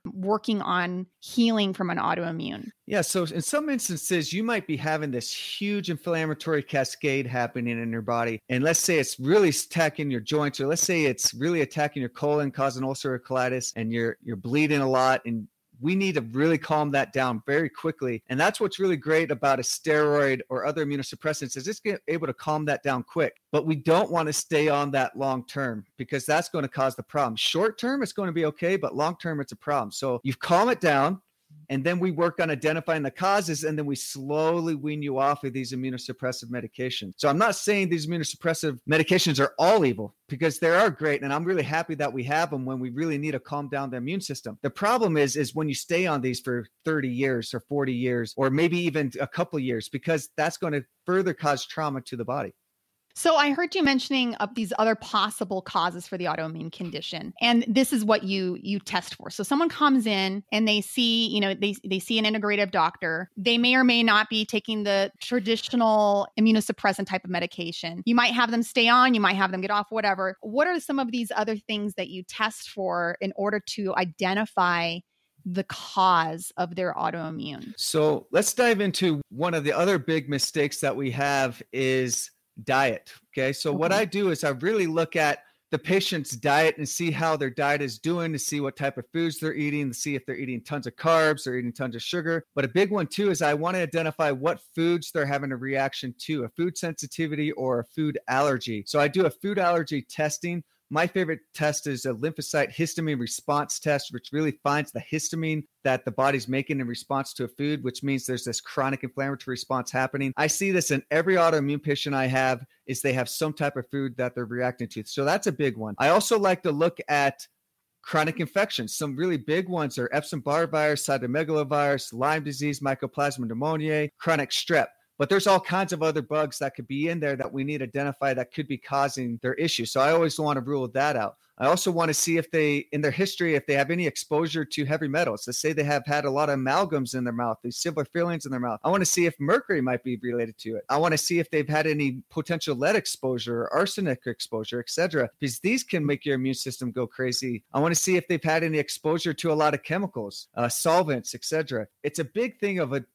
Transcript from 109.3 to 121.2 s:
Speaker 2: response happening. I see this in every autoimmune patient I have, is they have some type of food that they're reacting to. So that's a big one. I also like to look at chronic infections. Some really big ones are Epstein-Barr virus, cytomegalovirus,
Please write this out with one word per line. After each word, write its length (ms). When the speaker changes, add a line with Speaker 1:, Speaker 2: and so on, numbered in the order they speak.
Speaker 2:
response 360
happening. 480
I 80
see 240
this 220
in 180
every 240
autoimmune 480
patient 320
I 140
have, 360
is 160
they 120
have 140
some 260
type 220
of 140
food 280
that 180
they're 100
reacting 440
to. 160
So 200
that's 220
a 40
big 260
one. 200
I 120
also 280
like 240
to 100
look 360
at 400
chronic 360
infections. 560
Some 200
really 220
big 320
ones 280
are 160
Epstein-Barr 540
virus, 400
cytomegalovirus, 1080